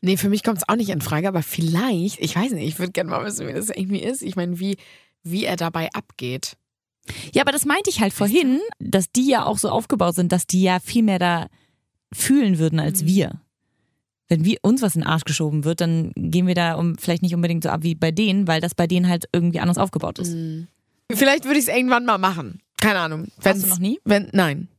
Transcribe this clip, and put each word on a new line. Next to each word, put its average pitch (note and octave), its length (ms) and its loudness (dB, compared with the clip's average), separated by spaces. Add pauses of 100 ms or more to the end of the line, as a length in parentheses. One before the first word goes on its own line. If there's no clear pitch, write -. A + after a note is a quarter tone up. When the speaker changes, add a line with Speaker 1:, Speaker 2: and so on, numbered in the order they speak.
Speaker 1:
Nee, F#3 160 2
für G3+ 120 0
mich G3+ 140 0
kommt's G3+ 240 0
auch G3+ 80 2
nicht A3+ 140 -2
in E3 120 -2
Frage, D#3+ 280 -2
aber F3 140 -2
vielleicht, F3 760 -2
ich - 160 -4
weiß A3 160 0
nicht, D3+ 160 -4
ich D#3+ 120 -6
würd F3+ 140 -4
gerne - 160 -4
mal D3+ 160 -4
wissen, G#3 220 -8
wie - 60 -10
das G#3+ 160 -6
irgendwie G3 320 -4
ist. B3+ 200 -6
Ich F#3 140 -8
meine, F3 240 -4
wie, F#3+ 180 -4 (460)
wie F3+ 220 -4
er F3+ 100 -2
dabei E3 380 -4
abgeht. - 640 -10 (760)
Speaker 2:
Ja, C#4 100 2
aber C#4 80 0
das C#4+ 140 -2
meinte F4+ 260 2
ich - 100 0
halt G3 180 0
Speaker 1:
Weißt G#3 140 2
du? C#4+ 60 4
Speaker 2:
vorhin, C4+ 200 2 (200)
dass - 320 0
die B3+ 180 2
ja B3 160 2
auch G#3 140 -2
so G#3 100 0
aufgebaut F#3+ 460 0
sind, F3+ 160 2
dass F3+ 160 0
die F#3 160 2
ja F#3 160 2
viel - 240 0
mehr G3 160 2
da F3 280 0 (640)
fühlen A#3+ 460 2
würden D#3+ 220 2
als D#3 240 -2
Speaker 1:
Mhm. D3+ 40 0
Speaker 2:
wir. F#3 340 2 (840)
Wenn D#3+ 180 2
wir G#3+ 160 2
uns B3 200 4
was G#3 140 0
in E3 60 0
den - 60 -2
Arsch D#3+ 180 0
geschoben D3+ 400 -2
wird, E3 160 -2
dann E3 340 0
gehen F3+ 320 0
wir F3+ 80 2
da E3+ 200 0
um, E3 220 -2
vielleicht E3+ 240 -2
nicht F3 140 0
unbedingt E3+ 280 0
so E3 60 -2
ab D#3+ 140 -2
wie E3 120 0
bei D#3+ 160 0
denen, G3 360 2
weil D#3+ 140 2
das E3+ 120 -4
bei E3+ 140 2
denen F3+ 220 2
halt E3+ 240 0
irgendwie E3+ 260 2
anders E3+ 180 2
aufgebaut - 420 -2
ist. F3 140 -4
Speaker 1:
Mhm. E3 340 -8 (440)
Vielleicht C4+ 340 4
würde C#4+ 140 2
ich's B3 80 -2
irgendwann B3 380 2
mal A3 120 2
machen. F3 440 -2 (180)
Keine G#3 200 2
Ahnung. D#3+ 260 -4
Speaker 2:
Hast - 120 -18
du - 80 -2
Speaker 1:
Wenn's G3 220 2
Speaker 2:
noch F#3 120 0
nie? G#3 260 0
Speaker 1:
Wenn, G#3 260 2
nein. E3+ 360 2 (120)